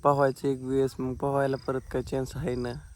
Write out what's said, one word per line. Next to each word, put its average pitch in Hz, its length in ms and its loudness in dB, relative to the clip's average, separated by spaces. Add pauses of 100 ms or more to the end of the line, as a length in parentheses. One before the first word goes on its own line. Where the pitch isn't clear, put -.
पोहायचं 139 460 4
एक 131 120 0
वेळेस, 131 380 0
मग 131 160 -2
पोहायला 139 420 0
परत 131 240 -4 (100)
काय 131 120 -2
चान्स 131 340 -4
आहे 131 180 -2
ना 123 180 -4 (240)